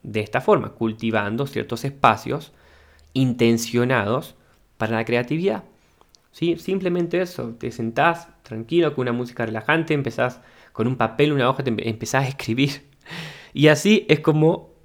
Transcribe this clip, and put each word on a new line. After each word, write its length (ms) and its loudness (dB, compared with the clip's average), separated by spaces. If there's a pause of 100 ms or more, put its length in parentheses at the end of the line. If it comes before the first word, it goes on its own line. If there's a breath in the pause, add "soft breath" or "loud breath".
De 180 -4
esta 200 -2
forma, 300 2
cultivando 760 -2
ciertos 380 -6
espacios 680 -2 (600 soft breath)
intencionados 1200 0 (400 soft breath)
para 200 -2
la 80 -2
creatividad. 600 -2 (680 soft breath)
¿Sí? 260 -2
Simplemente 640 -2
eso, 380 -6
te 140 -8
sentás 560 0 (140)
tranquilo 520 0
con 80 -2
una 100 0
música 320 -4
relajante, 480 -2
empezás 480 -2 (320 soft breath)
con 140 -2
un 100 -2
papel, 360 2
una 180 2
hoja, 140 -4
te 80 0
empe-, 140 -4
empezás 380 -2
a 40 -2
escribir. 580 -2 (680 loud breath)
Y 160 6
así 400 6
es 120 4
como 500 2 (140)